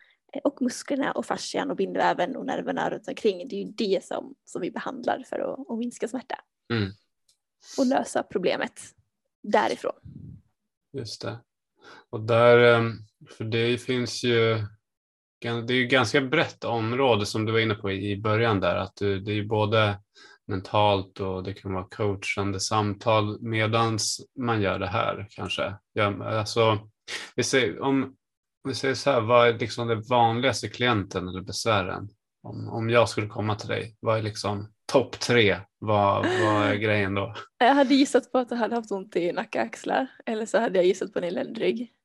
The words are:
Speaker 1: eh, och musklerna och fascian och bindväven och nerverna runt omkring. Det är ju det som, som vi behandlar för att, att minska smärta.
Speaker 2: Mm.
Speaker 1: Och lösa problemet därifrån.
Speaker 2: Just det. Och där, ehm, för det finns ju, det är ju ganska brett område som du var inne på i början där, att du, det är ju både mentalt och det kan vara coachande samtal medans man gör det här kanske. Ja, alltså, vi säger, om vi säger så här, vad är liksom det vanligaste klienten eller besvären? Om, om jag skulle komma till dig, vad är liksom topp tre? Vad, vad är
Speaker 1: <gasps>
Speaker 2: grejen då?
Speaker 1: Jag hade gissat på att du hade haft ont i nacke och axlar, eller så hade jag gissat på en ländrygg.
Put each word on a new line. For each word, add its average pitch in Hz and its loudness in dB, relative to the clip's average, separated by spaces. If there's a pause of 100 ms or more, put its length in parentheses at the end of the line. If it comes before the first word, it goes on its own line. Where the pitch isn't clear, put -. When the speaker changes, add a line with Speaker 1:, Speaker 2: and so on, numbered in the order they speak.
(340)
Speaker 1:
eh, - -10
och - -2
musklerna 269 -2
och - -6
fascian 196 -4
och - -6
bindväven 175 0
och - -10
nerverna 170 -4
runt - -8
omkring. 180 -2
Det 196 -10
är 202 -6
ju 190 -12
det 196 -2
som, - -8 (100)
som - -10
vi 175 -6
behandlar - -6
för - -6
att, - -8
att 226 -6
minska 240 -6
smärta. - -10 (380)
Speaker 2:
Mm. 104 0 (880)
Speaker 1:
Och 277 2
lösa - 0
problemet - -4 (600)
därifrån. - 0 (1000)
Speaker 2:
Just 123 -12
det. 117 -8 (680)
Och 120 -6
där, 117 8 (200)
ehm, 113 2 (460)
för 120 -6
det 117 0
finns 123 -4
ju, 113 4 (840)
det 117 -4
är 127 2
ju 127 2
ganska 131 4
brett 135 -2
område 113 2
som 110 -2
du 110 -2
var 113 2
inne 110 2
på 101 -4
i 101 -4
början 107 2
där, 87 2
att 95 -6
du, 98 -2
det 104 -6
är 104 -2
ju 104 -4
både 107 2 (480)
mentalt 101 0
och 92 -6
det 98 -6
kan 98 -8
vara 92 -6
coachande 101 -4
samtal 107 0
medans 113 0 (180)
man 117 0
gör 92 0
det 95 -4
här 101 -2
kanske. 95 -6 (200)
Ja, 107 0 (160)
alltså, 110 0 (460)
vi 127 0
säger, 127 2
om 135 0 (520)
vi 127 -4
säger 131 0
så 139 0
här, 123 2
vad 120 6
är 117 4
liksom 117 -4
det 117 0 (140)
vanligaste 120 2
klienten 101 -2
eller 92 -8
besvären? 98 -2 (340)
Om, 113 -12
om 113 -4
jag 113 6
skulle 107 -4
komma 107 -4
till 107 -8
dig, 107 -6
vad 113 0
är 110 -4
liksom 104 -6 (120)
topp - 2
tre? 104 4 (200)
Vad, 104 2
vad 107 2
är 104 0
Speaker 1:
<gasps> - -
Speaker 2:
grejen 104 0
då? 104 -4 (220)
Speaker 1:
Jag 254 6
hade 285 4
gissat 262 2
på 262 0
att 254 -2
du 247 -4
hade 233 -2
haft 226 -6
ont 196 -6
i 170 0
nacke 226 -4
och 226 -2
axlar, - -2 (180)
eller 226 -4
så 190 0
hade 190 0
jag 175 6
gissat 190 0
på - -6
en 175 -4
ländrygg. 226 -4 (120)